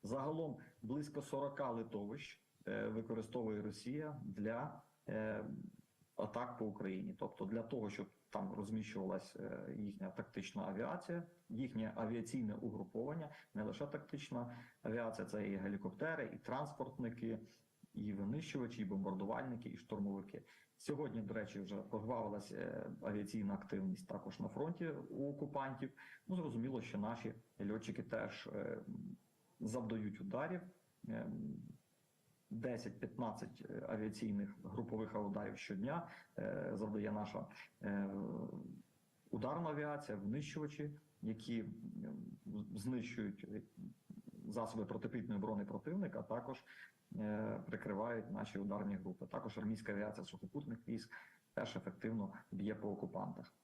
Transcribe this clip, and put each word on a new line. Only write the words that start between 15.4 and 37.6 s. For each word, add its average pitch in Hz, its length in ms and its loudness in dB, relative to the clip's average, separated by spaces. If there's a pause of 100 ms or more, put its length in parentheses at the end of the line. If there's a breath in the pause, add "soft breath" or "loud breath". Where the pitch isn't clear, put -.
і 98 60 4
гелікоптери, 101 760 2
і 101 40 -8
транспортники, 120 1000 0 (540 loud breath)
і 104 200 0
винищувачі, 117 680 2
і 101 40 4
бомбардувальники, 101 840 2
і - 80 -6
штурмовики. 98 680 0 (380 loud breath)
Сьогодні, 135 400 0
до 98 120 -2
речі, 104 260 0
вже 98 160 -2
пожвавилась, 107 760 0
е, - 400 -2 (100)
авіаційна 101 520 2
активність 95 540 0
також - 320 -4
на - 80 0
фронті 165 400 0 (220)
у 139 200 2
окупантів. 135 640 0 (360 loud breath)
Ну, 185 80 2
зрозуміло, 127 460 2
що - 160 -2
наші 110 360 2 (380)
льотчики 107 320 0
теж, - 440 0
е, - 300 0 (840)
завдають 110 640 2
ударів. 143 400 2 (460)
Е, 117 180 0 (1200)
десять-п'ятнадцять 113 1160 0 (220)
авіаційних 104 760 2
групових 107 520 0
ударів 104 420 2
щодня, 131 500 2 (300 loud breath)
е, 92 360 2
завдає 104 380 2
наша, 104 360 0 (340 loud breath)